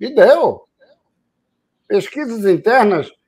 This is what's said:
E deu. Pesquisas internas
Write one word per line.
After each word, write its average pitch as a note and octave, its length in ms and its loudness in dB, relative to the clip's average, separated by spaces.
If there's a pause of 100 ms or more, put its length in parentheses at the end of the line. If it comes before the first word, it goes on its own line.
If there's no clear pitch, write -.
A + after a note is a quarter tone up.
E C4 140 -12
deu. B3+ 540 2 (1200)
Pesquisas A3+ 560 -6
internas G3 680 0 (180)